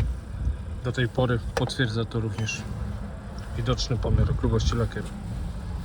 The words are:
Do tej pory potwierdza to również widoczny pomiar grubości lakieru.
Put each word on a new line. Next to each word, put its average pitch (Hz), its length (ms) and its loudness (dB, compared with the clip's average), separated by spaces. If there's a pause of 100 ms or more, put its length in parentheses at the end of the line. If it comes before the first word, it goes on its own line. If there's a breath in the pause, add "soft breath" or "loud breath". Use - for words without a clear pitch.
(840)
Do 127 80 -2
tej 117 160 2
pory 123 320 2 (160)
potwierdza 117 500 0
to 117 140 -2
również 110 420 -2 (960)
widoczny 120 400 2
pomiar - 360 4
grubości 113 420 4
lakieru. 110 320 0 (760)